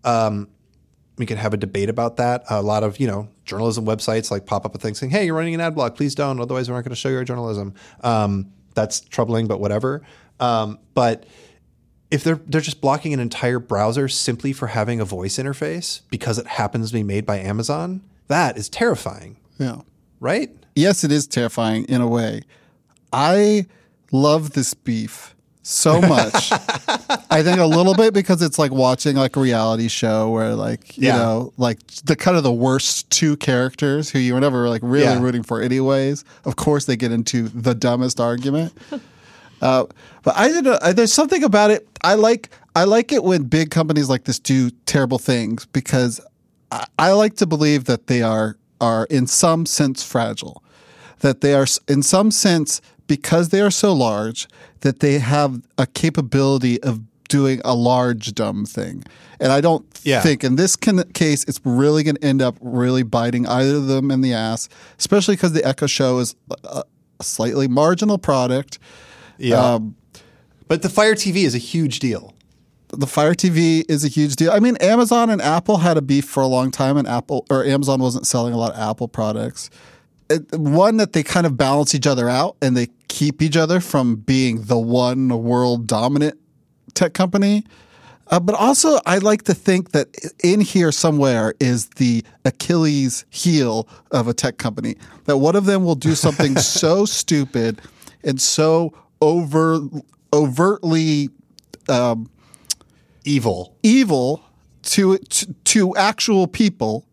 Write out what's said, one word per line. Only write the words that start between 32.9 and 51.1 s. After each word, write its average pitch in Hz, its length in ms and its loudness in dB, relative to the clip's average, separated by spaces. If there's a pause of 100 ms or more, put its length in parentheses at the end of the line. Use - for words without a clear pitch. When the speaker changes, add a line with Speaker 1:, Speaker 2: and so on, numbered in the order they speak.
Speaker 2:
two 147 260 0
characters 139 720 -2
who 139 100 -2
you 123 140 0
were 127 60 0
never, 127 280 2
like, 113 160 -2
really 131 200 2
Speaker 1:
Yeah. 123 180 2
Speaker 2:
rooting 123 220 -2
for 110 180 -4
anyways. 135 600 0 (200)
Of 135 120 -4
course, 147 300 0
they 127 100 -2
get 117 160 -2
into 117 380 -2
the 117 260 -2
dumbest 123 460 -2
argument. 135 520 -2 (160)
Speaker 1:
<laughs> 285 120 -10 (600)
Speaker 2:
Uh, 131 220 2 (400)
but - 140 0
I 214 100 4
don't 320 160 0
know. 262 180 2
I, 175 120 2
there's 220 180 2
something 302 320 2
about 208 260 4
it. 214 160 0 (160)
I 180 120 4
like, 220 360 2 (280)
I 175 80 4
like 226 260 2
it 269 140 0
when 180 180 2
big 156 280 0
companies 156 360 0
like 127 160 0
this - 160 -4
do 131 300 0 (160)
terrible 131 340 0
things 117 540 -4
because 127 480 -2 (500)
I, 113 140 -8 (120)
I 170 140 4
like 214 240 4
to 202 100 0
believe 151 380 0
that 123 240 -2
they 123 140 0
are, 110 340 -2 (240)
are 113 300 0
in 127 180 0
some 165 380 0
sense 139 360 -2
fragile, 113 640 -6 (560)